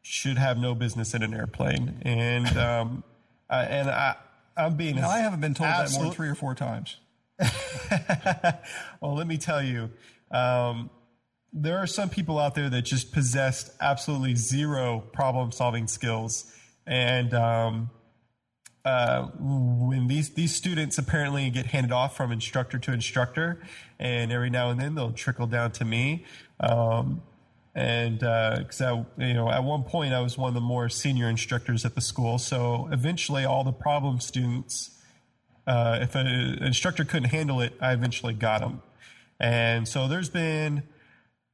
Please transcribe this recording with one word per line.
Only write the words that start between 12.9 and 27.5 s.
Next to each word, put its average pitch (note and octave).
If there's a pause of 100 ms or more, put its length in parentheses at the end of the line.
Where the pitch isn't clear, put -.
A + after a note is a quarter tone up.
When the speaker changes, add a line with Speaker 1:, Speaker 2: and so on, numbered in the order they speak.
Speaker 1:
possess C3 (100)
absolutely C3+
zero B2+ (120)
problem-solving B2
skills. A2+ (360)
And, B2
um, A2+ (960)
uh, B2+ (100)
when B2+
these, D3
these E3
students D#3
apparently C#3+
get B2+
handed B2
off B2+
from B2
instructor B2
to B2+
instructor, B2+ (380)
and A#2+
every A#2+
now B2
and A#2+
then D3
they'll A#2+
trickle B2
down A#2
to -
me. B2+ (360)
Um, A#2 (520)